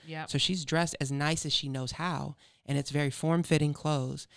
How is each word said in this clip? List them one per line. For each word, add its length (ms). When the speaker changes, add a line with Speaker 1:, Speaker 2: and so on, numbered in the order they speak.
Speaker 1:
Yep. 240
Speaker 2:
So 80
she's 260
dressed 340
as 120
nice 340
as 80
she 160
knows 240
how, 420
and 120
it's 120
very 220
form-fitting 640
clothes. 640